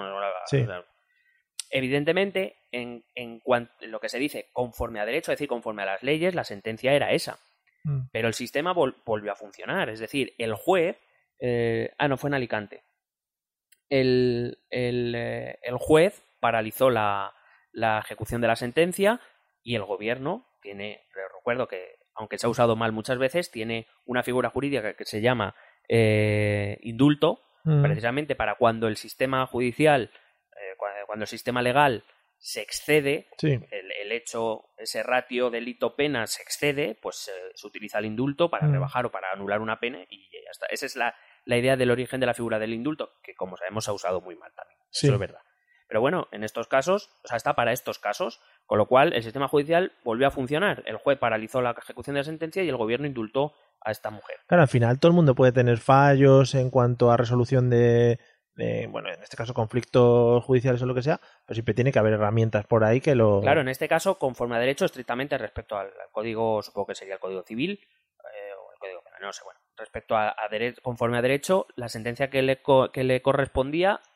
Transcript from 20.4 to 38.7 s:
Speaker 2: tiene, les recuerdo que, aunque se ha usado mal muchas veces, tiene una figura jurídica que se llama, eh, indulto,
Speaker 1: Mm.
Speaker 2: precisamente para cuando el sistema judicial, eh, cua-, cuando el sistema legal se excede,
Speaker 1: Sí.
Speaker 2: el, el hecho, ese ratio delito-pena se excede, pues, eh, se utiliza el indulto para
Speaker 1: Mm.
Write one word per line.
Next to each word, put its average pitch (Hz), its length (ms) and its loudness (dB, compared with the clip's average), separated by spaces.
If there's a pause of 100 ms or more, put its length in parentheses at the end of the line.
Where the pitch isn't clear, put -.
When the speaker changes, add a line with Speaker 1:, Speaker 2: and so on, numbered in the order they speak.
Speaker 2:
tiene, 101 540 -14
les 95 100 -10 (100)
recuerdo 120 340 -4
que, 92 280 -14 (180)
aunque 110 240 -10
se - 80 -4
ha 120 40 2
usado 117 260 2
mal 113 160 -2
muchas 110 260 -6
veces, 151 320 -2
tiene 113 360 -8 (180)
una 123 180 -2
figura 123 280 0
jurídica 127 440 -4
que 107 100 -14
se 107 160 -6
llama, 113 340 0 (340)
eh, 104 920 2
indulto, 143 600 2 (220)
Speaker 1:
Mm. 151 180 4
Speaker 2:
precisamente 143 540 0
para 107 180 -2
cuando 113 340 2
el 107 80 -2
sistema 131 500 -2
judicial, 127 640 2 (420)
eh, 95 260 -14
cua-, 101 280 -8
cuando 107 180 -6
el - 40 -10
sistema 123 320 -6
legal 123 440 2 (340)
se - 240 -10
excede, 147 640 -2 (100)
Speaker 1:
Sí. 156 120 -2
Speaker 2:
el, 101 520 -4
el 104 120 -8
hecho, 117 640 -6
ese 110 240 -8
ratio 123 480 -2
delito-pena 120 800 -2
se - 140 -8
excede, 147 600 -4
pues, - 260 -10
eh, 92 280 -12
se - 100 -20
utiliza 104 320 -8
el 107 80 -4
indulto 139 420 -2
para 151 200 0
Speaker 1:
Mm. 147 40 4